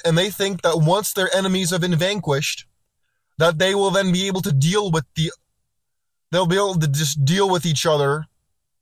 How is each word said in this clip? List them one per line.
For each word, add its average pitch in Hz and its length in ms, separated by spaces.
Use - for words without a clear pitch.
and 165 140
they 190 140
think 196 320
that 165 140
once 180 360
their 185 220
enemies 190 340
have 180 120
been 180 140
vanquished, 165 720
that 160 220
they 190 160
will 196 160
then 190 200
be 180 140
able 190 160
to 196 100
deal 175 380
with 160 160
the, 160 160
they'll 180 160
be 175 80
able 196 200
to 160 120
just 143 360
deal 190 240
with 180 200
each 151 180
other 147 400